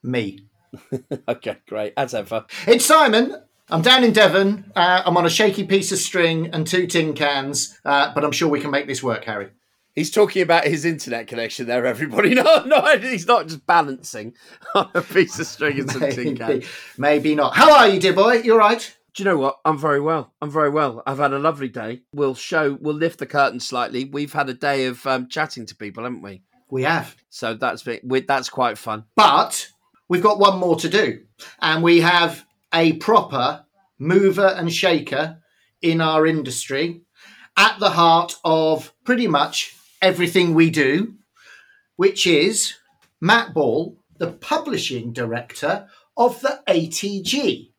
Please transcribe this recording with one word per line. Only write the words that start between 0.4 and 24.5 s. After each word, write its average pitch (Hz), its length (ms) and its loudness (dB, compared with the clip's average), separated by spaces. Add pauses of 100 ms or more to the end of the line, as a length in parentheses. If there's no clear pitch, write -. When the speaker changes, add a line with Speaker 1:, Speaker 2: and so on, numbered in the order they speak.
Speaker 2:
<laughs> - 460 -10
Okay, 117 300 -6 (100)
great, 104 280 -8
as 131 160 -4
ever. 110 320 -6 (220)
Speaker 1:
It's 247 180 4
Simon. 277 520 4 (320)
I'm 165 140 -2
down 254 200 4
in 233 100 4
Devon. 196 640 2
Uh, 180 320 2
I'm 175 100 2
on 175 80 2
a 170 60 2
shaky 202 320 0
piece 190 300 0
of 185 60 -4
string 165 540 -2
and 156 140 -4
two 180 220 -2
tin 156 260 -2
cans, 143 680 -4
uh, 143 280 2
but 143 120 -2
I'm 143 80 0
sure 165 160 -2
we 147 120 -2
can 147 120 -6
make 143 160 -2
this 131 120 -6
work, 113 260 -4
Harry. 104 240 -10 (440)
Speaker 2:
He's 160 160 -4
talking 196 320 2
about 170 220 2
his 151 200 -2
internet 131 440 -6
connection 117 400 -8
there, 120 180 0
everybody. 131 480 0
<laughs> 254 80 2
No, 302 220 4
no, 277 340 2
he's 208 300 -6
not 220 180 2
just 160 180 -16
balancing 135 680 -2 (200)
<laughs> - 200 -18
on - 180 0
a 170 100 -2
piece - 360 0
of 165 80 -6
string 143 320 -4
and 135 100 -6
some 131 120 -6
tin 127 240 -4
Speaker 1:
Maybe, 135 120 -6
Speaker 2:
cans. 123 280 -4 (340)
Speaker 1:
maybe 147 380 0
not. 147 180 0
How - 180 8
are 262 140 10
you, 190 140 4
dear 185 120 2
boy? 220 300 4
You 226 120 4
all 233 40 8
right? 220 380 2 (160)
Speaker 2:
Do 196 120 -10
you 196 40 2
know 170 100 2
what? 135 260 -2
I'm 156 120 0
very 143 240 0
well. 151 400 -4
I'm 147 120 -10
very 151 180 0
well. 143 340 -2
I've 135 140 -6
had 139 140 0
a 139 60 -2
lovely 143 300 -2
day. 113 340 -10 (120)
We'll 139 220 -2
show, 143 440 -2
we'll 147 140 -4
lift 160 240 -4
the 139 80 -10
curtain 139 320 0
slightly. 123 460 -6
We've 139 280 -8
had 143 160 -4
a 131 60 -8